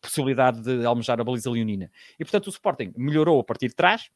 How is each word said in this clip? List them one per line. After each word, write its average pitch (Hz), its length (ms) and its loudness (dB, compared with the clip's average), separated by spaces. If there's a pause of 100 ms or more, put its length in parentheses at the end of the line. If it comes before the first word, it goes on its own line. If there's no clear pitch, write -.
possibilidade 127 600 0
de 120 240 -2
almejar 120 340 0
a 120 40 -2
baliza 120 280 -4
leonina. 107 400 -4 (260)
E, 160 60 -8
portanto, 202 240 -2
o 196 40 -12
Sporting - 440 -4
melhorou 151 440 2
a 117 40 -2
partir 120 240 -4
de 117 80 -6
trás 185 400 0